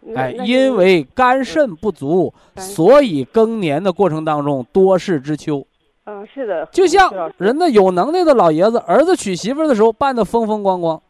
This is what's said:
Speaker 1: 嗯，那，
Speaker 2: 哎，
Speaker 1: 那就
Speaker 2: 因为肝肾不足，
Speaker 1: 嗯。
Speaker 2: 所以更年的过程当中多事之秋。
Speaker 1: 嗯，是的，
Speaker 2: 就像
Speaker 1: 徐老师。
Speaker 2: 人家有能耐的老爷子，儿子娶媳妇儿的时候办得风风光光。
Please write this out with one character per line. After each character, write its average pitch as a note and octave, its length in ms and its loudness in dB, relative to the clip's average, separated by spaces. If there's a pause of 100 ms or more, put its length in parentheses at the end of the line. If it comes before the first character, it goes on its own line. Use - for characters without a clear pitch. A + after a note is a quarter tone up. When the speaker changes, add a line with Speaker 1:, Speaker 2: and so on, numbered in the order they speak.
Speaker 1:
嗯， A3 60 -16
那， A3+ 80 -6
Speaker 2:
哎， C3 160 -6
Speaker 1:
那 G3+ 80 -10
就 A3 80 -2
Speaker 2:
因 C4 240 0
为 F3+ 260 2
肝 B3+ 420 0
肾 C4+ 320 -2
不 G#3 140 -6
足， D#3 420 -2 (220)
Speaker 1:
嗯。 F#3+ 80 -16
Speaker 2:
所 G3 400 4
以 D#3 220 -2
更 A3+ 340 0
年 D#3+ 240 -2
的 G3 100 -2
过 F#3 160 0
程 D#3 160 -4
当 D3+ 200 -2
中 C#3 280 -4
多 F#3+ 240 4
事 E3+ 240 -2
之 D3 160 -6
秋。 C#3+ 300 -8 (380)
Speaker 1:
嗯， G#3 220 -16
是 C4+ 200 -12
的， E3 200 -6
Speaker 2:
就 F#4 200 2
像 F4+ 220 4
Speaker 1:
徐 A#3 80 -8
老 E3+ 120 -6
师。 - 100 -14
Speaker 2:
人 A3+ 200 0
家 F4+ 100 0
有 G3+ 220 4
能 F#3 220 -2
耐 F4+ 100 0
的 D#4 120 4
老 F3+ 180 4
爷 F3 180 2
子， A#3 80 -2
儿 - 240 2
子 E4+ 140 2
娶 F#3+ 180 -6
媳 F3+ 180 -6
妇 D4 100 -4
儿 D#4 40 0
的 D4 80 2
时 G#3 80 2
候 A3+ 100 4
办 C4+ 220 -2
得 A#3 100 0
风 A3+ 220 -2
风 G#3+ 160 -4
光 F#3 180 -2
光。 D#3+ 300 -4